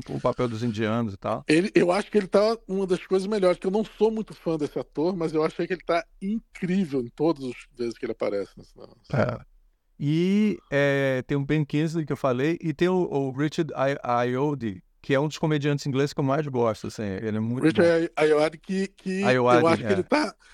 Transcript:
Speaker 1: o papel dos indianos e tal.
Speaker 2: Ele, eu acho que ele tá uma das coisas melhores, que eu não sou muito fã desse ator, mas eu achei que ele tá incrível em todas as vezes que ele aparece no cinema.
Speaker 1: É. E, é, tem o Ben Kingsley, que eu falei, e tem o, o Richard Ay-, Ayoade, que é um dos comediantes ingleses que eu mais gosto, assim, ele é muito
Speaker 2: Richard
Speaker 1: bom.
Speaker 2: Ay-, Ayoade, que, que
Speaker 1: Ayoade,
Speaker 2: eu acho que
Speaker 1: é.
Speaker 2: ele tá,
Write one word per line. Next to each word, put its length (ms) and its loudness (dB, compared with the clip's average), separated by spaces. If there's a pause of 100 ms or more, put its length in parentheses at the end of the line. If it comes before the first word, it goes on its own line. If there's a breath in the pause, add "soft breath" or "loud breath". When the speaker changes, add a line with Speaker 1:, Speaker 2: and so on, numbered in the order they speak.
(160)
Speaker 1:
o 60 -6
papel 260 0
dos 160 -6
indianos 500 0
e 40 -14
tal. 280 -6
Speaker 2:
Ele, 300 2
eu 160 4
acho 180 0
que 80 2
ele 80 2
tá 400 2
uma 220 -4
das 180 -2
coisas 220 0
melhores, 320 2
que 80 -4
eu 40 -2
não 120 0
sou 260 0
muito 240 -6
fã 240 -4
desse 220 -4
ator, 360 -2
mas 180 -4
eu 100 2
achei 240 -2
que 60 -2
ele 120 -8
tá 200 0 (160)
incrível 800 -2
em 80 -6
todas 340 -2
as 100 -6 (240)
vezes 200 -6
que 80 -10
ele 80 -4
aparece 420 -4
no 80 -20
cinema. 320 -20 (180)
Speaker 1:
É. 240 0 (600)
E, 580 0 (140)
é, 560 0
tem 100 -2
o 80 -2
Ben 200 0
Kingsley, 400 -2
que 80 -4
eu 40 -6
falei, 440 0
e 120 -4
tem 140 0
o, 80 2
o 360 0
Richard 440 -2
Ay-, 260 -2
Ayoade, 800 -2 (200)
que 120 0
é 60 6
um 80 0
dos 100 -8
comediantes 480 0
ingleses 280 0
que 60 -10
eu 40 2
mais 240 0
gosto, 400 -2
assim, 160 -8
ele 340 -4
é 40 -2
muito 240 -2
Speaker 2:
Richard 160 4 (260)
Speaker 1:
bom. 80 -10
Speaker 2:
Ay-, 100 2
Ayoade, 320 2
que, 300 -4
que 360 -6
Speaker 1:
Ayoade, 380 4
Speaker 2:
eu 60 4
acho 140 2
que 80 -6
Speaker 1:
é. 20 4
Speaker 2:
ele 120 0
tá, 300 0 (200 soft breath)